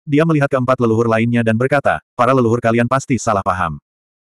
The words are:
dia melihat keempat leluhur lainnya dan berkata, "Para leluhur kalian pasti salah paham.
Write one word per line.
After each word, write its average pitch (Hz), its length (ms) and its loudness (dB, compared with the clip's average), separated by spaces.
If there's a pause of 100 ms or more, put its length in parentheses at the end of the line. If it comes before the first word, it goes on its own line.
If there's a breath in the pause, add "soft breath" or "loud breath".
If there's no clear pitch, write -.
dia 147 240 0
melihat 147 240 0
keempat 127 320 0
leluhur 113 240 2
lainnya 117 400 0
dan 110 80 0
berkata, 123 480 0 (160)
"Para 123 160 2
leluhur 120 240 2
kalian 117 320 0
pasti 135 320 -2
salah 101 240 -2
paham. 90 320 -4 (520)